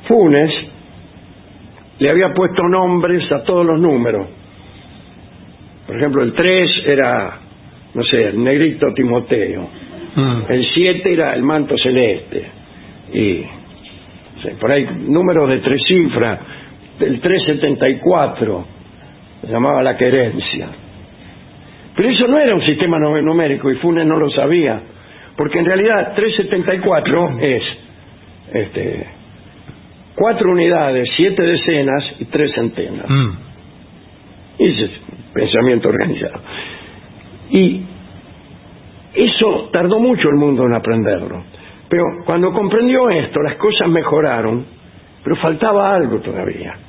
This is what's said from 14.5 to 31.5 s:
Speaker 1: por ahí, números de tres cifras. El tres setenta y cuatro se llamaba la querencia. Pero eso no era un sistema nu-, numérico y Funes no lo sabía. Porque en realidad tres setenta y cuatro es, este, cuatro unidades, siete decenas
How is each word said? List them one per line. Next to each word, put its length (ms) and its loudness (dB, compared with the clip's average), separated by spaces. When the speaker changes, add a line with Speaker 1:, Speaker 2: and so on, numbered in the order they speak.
Speaker 1:
por 120 0
ahí, 140 2
números 440 2
de 80 0
tres 280 0
cifras. 540 2
El 200 0
tres 240 0
setenta 440 0
y 100 0
cuatro 680 0
se 60 -14
llamaba 340 0
la 140 0
querencia. 720 0
Pero 120 0
eso 180 2
no 120 4
era 160 4
un 80 0
sistema 360 0
nu-, 240 0
numérico 480 0
y 60 0
Funes 300 0
no 100 2
lo 140 0
sabía. 500 0
Porque 220 -2
en 80 2
realidad 500 2
tres 200 0
setenta 380 0
y 40 -4
cuatro 640 0
es, 220 0
este, 540 -6
cuatro 360 2
unidades, 680 2
siete 260 2
decenas 640 0